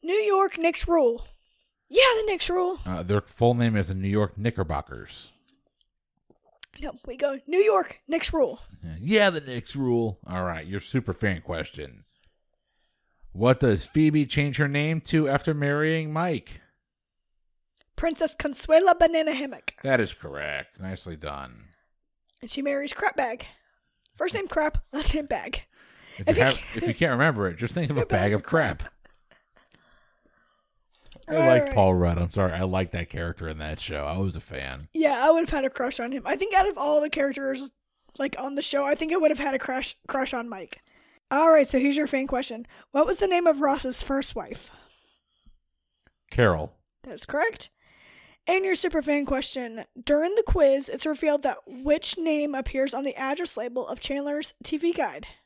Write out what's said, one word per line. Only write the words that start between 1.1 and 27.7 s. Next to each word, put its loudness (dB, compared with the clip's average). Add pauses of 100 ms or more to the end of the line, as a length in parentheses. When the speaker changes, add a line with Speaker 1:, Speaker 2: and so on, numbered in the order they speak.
Speaker 1:
Yeah, 4 (140)
the 0
Knicks -2
rule. 0
Speaker 2:
Uh, -6
their 2
full 2
name 2
is 0
the -4
New -2
York 0
Knickerbockers. -6 (1500)
Speaker 1:
No, -8 (140)
we -12
go -2
New 0
York 2
Knicks -2
rule. 0 (380)
Speaker 2:
Yeah, 4
the -4
Knicks -8
rule. 0
All -4
right, -6
your -6
super -4
fan -2
question. -10 (1300)
What 4
does 4
Phoebe 4
change -2
her 0
name 0
to 2
after 0
marrying 0
Mike? -4 (1400)
Speaker 1:
Princess -2
Consuela 4
Banana 2
Hammock. -8
Speaker 2:
That 2
is 0
correct. -8
Nicely -10
done. -12 (800)
Speaker 1:
And -14
she -8
marries -4
Crap -2
Bag. -4 (680)
First -4
name -4
Crap, 0 (140)
last 0
name -2
Bag. -6 (560)
Speaker 2:
If -2
Speaker 1:
If 4
Speaker 2:
you 4
Speaker 1:
you 6
Speaker 2:
have, 0
Speaker 1:
can't -12
Speaker 2:
if -2
you 0
can't 2
remember 2
it, -6
just -6